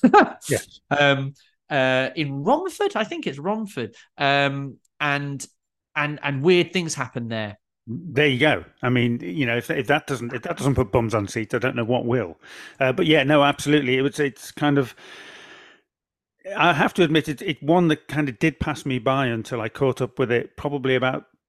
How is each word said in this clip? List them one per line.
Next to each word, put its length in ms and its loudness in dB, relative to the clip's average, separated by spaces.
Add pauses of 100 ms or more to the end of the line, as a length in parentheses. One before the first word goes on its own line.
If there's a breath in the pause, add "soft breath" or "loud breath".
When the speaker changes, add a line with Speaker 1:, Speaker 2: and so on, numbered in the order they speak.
Speaker 1:
<laughs> 460 6
Speaker 2:
Yes. 300 -4 (100)
Speaker 1:
Um, 440 2 (360 soft breath)
uh, 460 2
in 280 -4
Romford, 520 0
I 80 -2
think 240 -10
it's 100 -6
Romford. 560 -6 (240 soft breath)
Um, 600 0 (240)
and, 440 -4 (500)
and, 280 -4
and 180 -2
weird 300 4
things 220 -4
happen 340 -8
there. 300 -6 (300)
Speaker 2:
There 400 0
you 120 0
go. 240 2 (180)
I 80 0
mean, 300 2
you 260 -6
know, 120 -2
if, 120 -6
if 180 -4
that 200 0
doesn't, 260 -6
if 100 -10
that 140 -6
doesn't 180 0
put 180 0
bums 200 0
on 140 0
seats, 260 -6
I 40 0
don't 180 -2
know 80 -2
what 220 -2
will. 340 -2 (400 loud breath)
Uh, 140 2
but 120 -2
yeah, 180 4
no, 200 4
absolutely. 540 2
It 40 2
was, 160 -2
it's 340 -4
kind 260 0
of, 180 0 (1600 loud breath)
I 160 4
have 240 0
to 80 4
admit, 240 2
it, 140 -8
it 200 -6
one 280 4
that 180 -2
kind 220 -2
of 100 -10
did 220 0
pass 240 -6
me 120 -2
by 300 0
until 320 -4
I 80 -4
caught 340 0
up 160 -6
with 140 0
it 240 -2
probably 400 -2
about 300 -2 (240)